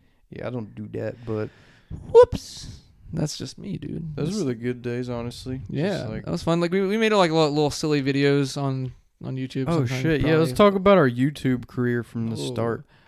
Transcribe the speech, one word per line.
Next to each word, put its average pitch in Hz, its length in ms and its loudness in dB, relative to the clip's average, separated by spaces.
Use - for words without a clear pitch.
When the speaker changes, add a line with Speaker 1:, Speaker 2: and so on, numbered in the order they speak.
Speaker 1:
Yeah, - 160 -12
I 120 40 -6
don't 117 240 -10
do 107 140 -12
that, 110 180 -6
but 107 240 -4
Speaker 2:
Whoops. - 680 4
That's 156 260 -4
just - 200 -12
me, 196 200 -10
dude. 160 380 -10
Speaker 1:
Those 143 120 -4
Speaker 2:
That's 208 100 -4
Speaker 1:
were 180 80 -2
the 123 80 -2
good 120 280 -6
days, 123 260 -6
honestly. 120 500 -8
Just, - 120 -14
Speaker 2:
Yeah, 156 380 -4
Speaker 1:
like 123 160 -8
Speaker 2:
that - 80 -8
was 175 100 -4
fun. 170 180 0
Like, 170 120 0
we, 196 140 2
we 202 120 0
made, 220 140 4
like, 185 180 6
a 160 40 0
lot, 156 180 4
little 147 180 2
silly 147 320 0
videos 143 580 2
on, 131 320 -4
on 131 120 -6
YouTube 131 320 -4
Speaker 1:
Oh, 131 180 2
Speaker 2:
sometimes, 127 160 -2
Speaker 1:
shit. 160 200 2
Yeah, 156 140 4
let's 160 160 4
Speaker 2:
probably. - 20 -6
Speaker 1:
talk 202 200 6
about 196 240 6
our 143 100 6
YouTube 127 600 0
career 120 340 0
from 113 260 -6
the 110 80 -4
Speaker 2:
Ooh, 143 120 -6
Speaker 1:
start. 117 360 -4